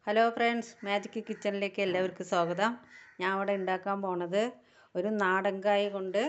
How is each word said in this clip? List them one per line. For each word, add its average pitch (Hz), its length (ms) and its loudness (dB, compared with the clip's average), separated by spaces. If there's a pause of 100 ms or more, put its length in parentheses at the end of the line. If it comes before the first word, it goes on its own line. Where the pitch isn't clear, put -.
ഹലോ 214 140 4 (140)
ഫ്രണ്ട്സ്, 233 360 0 (140)
മാജിക് 202 400 -2
കിച്ചണിലേക്ക് 202 600 -2
എല്ലാവർക്കും 185 440 0
സ്വാഗതം. 175 420 2 (500)
ഞാൻ 185 160 2
ഇവിടെ 196 200 0
ഉണ്ടാക്കാൻ 185 460 -2
പോണത് 180 400 0 (540)
ഒരു 185 120 -2 (100)
നാടൻ 190 360 2 (100)
കായ 202 180 4 (120)
കൊണ്ട് 190 340 0